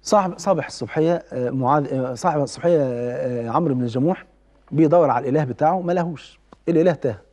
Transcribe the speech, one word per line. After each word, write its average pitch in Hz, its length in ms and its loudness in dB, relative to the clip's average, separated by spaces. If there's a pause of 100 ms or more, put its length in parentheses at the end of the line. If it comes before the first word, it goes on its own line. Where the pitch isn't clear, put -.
صاحب، 190 360 2
صباح 175 280 0
الصبحية، 160 580 -2 (100)
آه، 85 160 -2
معاذ، 135 440 0
آه، 131 200 -4
صاحب 147 280 -2
الصبحية، 156 400 0
آه، 120 640 -4
آه، - 20 -6
عمرو 147 260 0
بن 127 60 -2
الجموح 127 440 -2 (460)
بيدور 156 380 4
على 123 200 0
الإله 151 140 2
بتاعه، 156 380 0
ما 175 100 -2
لهوش، 175 480 -4 (300)
الإله 170 240 4
تاه 123 240 -4 (160)